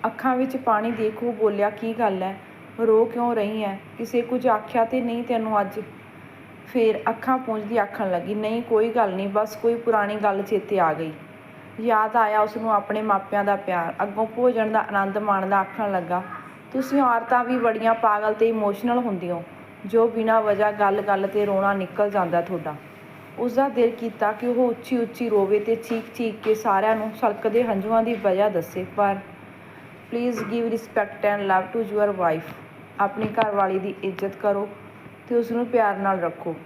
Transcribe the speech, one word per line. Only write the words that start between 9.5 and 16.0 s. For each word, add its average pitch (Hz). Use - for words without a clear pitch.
ਕੋਈ 233
ਪੁਰਾਣੀ 214
ਗੱਲ 202
ਚੇਤੇ 196
ਆ 160
ਗਈ।" 160
ਯਾਦ 220
ਆਇਆ 214
ਉਸ 214
ਨੂੰ 220
ਆਪਣੇ 214
ਮਾਪਿਆਂ 202
ਦਾ 202
ਪਿਆਰ। 175
ਅੱਗੋਂ 208
ਭੋਜਨ 226
ਦਾ 220
ਆਨੰਦ 196
ਮਾਣਦਾ 196
ਆਖਣ 202
ਲੱਗਾ, 180